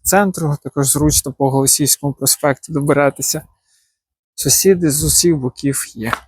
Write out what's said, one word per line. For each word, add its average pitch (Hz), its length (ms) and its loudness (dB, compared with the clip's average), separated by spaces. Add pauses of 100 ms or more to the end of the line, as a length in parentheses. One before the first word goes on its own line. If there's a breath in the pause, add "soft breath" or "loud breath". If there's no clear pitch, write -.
центру. 180 600 0
Також 139 240 -2
зручно 143 460 0
по 135 180 0
Голосіївському 135 600 0
проспекту 139 600 -2
добиратися. 143 760 0 (880)
Сусіди 175 560 2
з 147 120 -2
усіх 160 340 2
боків 131 460 -4 (120)
є. 113 180 -6 (140)